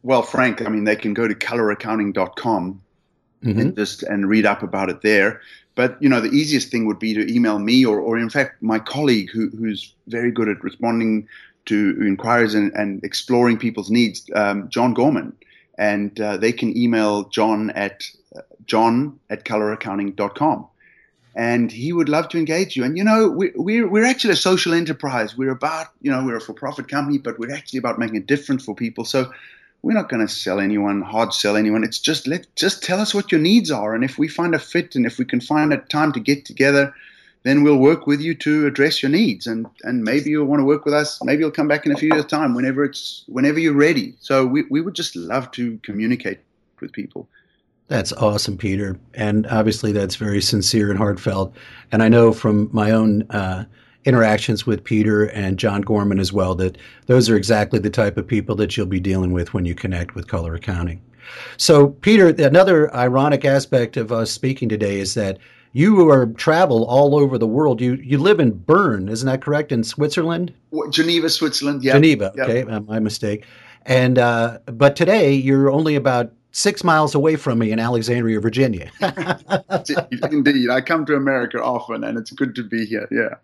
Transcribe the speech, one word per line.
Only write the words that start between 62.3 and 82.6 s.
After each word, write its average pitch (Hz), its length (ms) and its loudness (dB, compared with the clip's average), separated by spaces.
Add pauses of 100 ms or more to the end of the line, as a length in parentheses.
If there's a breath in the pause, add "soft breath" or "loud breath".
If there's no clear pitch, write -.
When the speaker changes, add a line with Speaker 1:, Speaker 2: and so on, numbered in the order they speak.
Speaker 2:
ironic 135 520 2
aspect 135 500 2
of 113 160 -4
us 113 200 -2
speaking 131 360 -4
today 104 320 -2
is 98 140 -6
that 98 240 -2 (340 soft breath)
you 175 380 6
are 131 160 8
travel 139 600 2
all 139 300 4
over 139 220 4
the 110 100 0
world. 127 320 2
You, 123 160 0
you 139 220 -2
live 170 240 4
in 120 100 4
Bern, 104 560 2
isn't 113 200 -6
that 135 140 -2
correct, 151 300 -2
in 113 140 0
Switzerland? 165 680 -2 (180)
Speaker 1:
What, 151 200 -6
Geneva, 160 380 0
Switzerland, 143 560 -4
yeah. 135 80 4
Speaker 2:
Geneva, 139 420 4
Speaker 1:
Yeah. 135 80 -4
Speaker 2:
okay, 123 200 0
uh, 107 180 -6
my 110 180 -6
mistake. 107 460 -4 (400 loud breath)
And, 127 340 4
uh, 117 460 2
but 139 320 4
today 160 360 4
you're 135 380 4
only 151 240 2
about 127 360 0 (220)
six 202 300 -2
miles 156 300 4
away 156 220 2
from 123 240 -2
me 110 120 0
in 110 80 -2
Alexandria, 113 600 0
Virginia. 113 500 0 (120)
<laughs> 180 1300 -4
Speaker 1:
Indeed, 139 380 2
I 131 120 2
come 160 240 -2
to 147 100 0
America 127 460 -2
often, 117 420 -6
and 113 140 -6
it's 110 140 -12
good 123 240 -6
to 123 80 -8